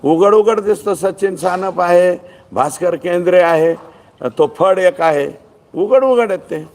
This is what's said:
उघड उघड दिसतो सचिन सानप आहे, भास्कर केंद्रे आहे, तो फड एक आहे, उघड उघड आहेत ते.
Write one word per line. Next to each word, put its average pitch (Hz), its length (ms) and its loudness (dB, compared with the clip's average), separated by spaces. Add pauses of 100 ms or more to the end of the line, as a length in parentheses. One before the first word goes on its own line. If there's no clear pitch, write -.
उघड 196 260 4
उघड 220 240 2
दिसतो 202 340 -4
सचिन 190 420 -4
सानप 180 460 -4
आहे, 175 360 2 (340)
भास्कर 147 440 -2
केंद्रे 175 440 0
आहे, 165 340 2 (500)
तो 143 360 -2
फड 185 200 2
एक 180 220 0
आहे, 147 260 0 (540)
उघड 254 220 2
उघड 240 280 2
आहेत 165 200 -8
ते. 160 240 -10